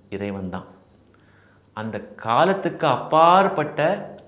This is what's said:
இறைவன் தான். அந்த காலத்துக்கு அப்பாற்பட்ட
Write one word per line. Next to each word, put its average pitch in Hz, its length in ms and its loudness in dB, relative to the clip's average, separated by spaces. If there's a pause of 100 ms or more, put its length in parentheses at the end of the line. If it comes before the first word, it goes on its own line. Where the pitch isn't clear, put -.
இறைவன் 98 400 -8
தான். 87 160 -10 (1080)
அந்த 107 260 -10
காலத்துக்கு 160 880 -2
அப்பாற்பட்ட 165 1200 2 (180)